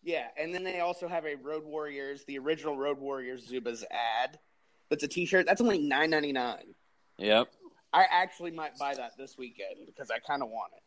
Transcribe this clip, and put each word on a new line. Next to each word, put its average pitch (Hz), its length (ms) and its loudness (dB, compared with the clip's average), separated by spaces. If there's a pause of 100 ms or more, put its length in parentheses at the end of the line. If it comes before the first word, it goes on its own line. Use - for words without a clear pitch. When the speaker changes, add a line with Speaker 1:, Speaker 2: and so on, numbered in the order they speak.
Speaker 1:
Yeah, 160 220 -2 (100)
and 160 160 -4
then 185 120 -6
they 185 160 -4
also 175 260 -2
have 170 200 -4
a 147 100 -4
Road 147 280 -6
Warriors, 143 600 -8
the 143 160 -6
original 151 360 -2
Road 139 220 0
Warriors 127 500 -8
Zubaz 120 420 -4
ad. 117 480 0 (520)
That's 147 140 0
a 143 40 -2
T-shirt. 175 380 4
That's 196 140 6
only 220 180 6
nine 147 320 4
ninety-nine. 135 640 0 (440)
Speaker 2:
Yep. 107 300 6 (440)
Speaker 1:
I 185 180 8
actually 175 400 0
might 160 280 -8
buy 143 160 -2
that 123 220 -8
this 131 220 -16
weekend 107 480 -12
because - 240 -12
I - 80 -2
kinda 139 280 -2
want 113 300 -8
it. - 100 -20